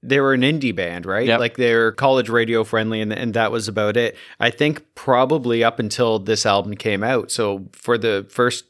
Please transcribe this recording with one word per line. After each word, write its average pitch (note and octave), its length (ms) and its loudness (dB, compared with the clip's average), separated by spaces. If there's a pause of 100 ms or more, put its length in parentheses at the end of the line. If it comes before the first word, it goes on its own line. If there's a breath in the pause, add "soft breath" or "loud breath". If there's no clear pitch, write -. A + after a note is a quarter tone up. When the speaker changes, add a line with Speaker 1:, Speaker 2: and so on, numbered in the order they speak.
Speaker 1:
they C3+ 180 2
were C3+ 140 4
an B2+ 80 0
indie C3+ 320 0
band, F2 320 -6
right? G2+ 200 -2
Speaker 2:
Yep. A#2 140 2
Speaker 1:
Like, A#2 160 -2
they're A#2 360 2
college C3 360 2
radio A2+ 360 0
friendly, A2 360 -2
and, G#2+ 120 -4
and A2+ 220 -6
that A2+ 180 0
was A2+ 160 -4
about G#2+ 280 -2
it. A#2+ 200 0 (240 loud breath)
I A#2 100 2
think D3 320 -2 (120)
probably B2+ 680 0
up A2+ 160 2
until A2+ 400 0
this G#2 280 -2
album G2+ 280 0
came G2+ 280 -4
out. A#2+ 280 -2
So G2+ 420 -4
for - 260 -2
the G#2 320 -2
first B2 400 -2